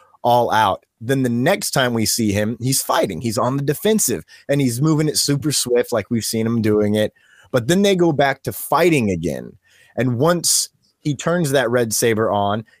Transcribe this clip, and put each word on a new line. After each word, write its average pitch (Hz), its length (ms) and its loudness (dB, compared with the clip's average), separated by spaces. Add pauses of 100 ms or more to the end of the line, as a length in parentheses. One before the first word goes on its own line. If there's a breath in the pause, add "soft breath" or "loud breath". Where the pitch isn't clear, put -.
(220 soft breath)
all 120 300 4
out. 104 320 2 (160)
Then 131 240 -2
the 127 40 0
next 131 440 0
time 123 200 0
we 113 140 0
see 104 260 0
him, 104 280 -2
he's 131 220 -2
fighting. 95 380 -2
He's 113 180 -4
on 123 180 -2
the 143 60 -4
defensive, 143 640 -2 (240 loud breath)
and 139 120 0
he's 123 200 0
moving 156 280 2
it - 100 -2
super 143 340 -2
swift 120 400 0
like 110 160 -2
we've 113 160 -2
seen 110 220 -2
him 117 160 0
doing 107 320 2
it. 107 180 0 (380 soft breath)
But 120 180 0
then 185 140 2
they 202 120 2
go 175 180 2
back 139 320 0
to 117 80 -4
fighting 147 580 2
again. 76 460 -6 (400 soft breath)
And 120 220 0
once 165 500 0 (320)
he 147 140 -4
turns 165 380 -2
that 127 180 2
red 120 220 0
saber 110 400 2
on, 101 320 0 (160 soft breath)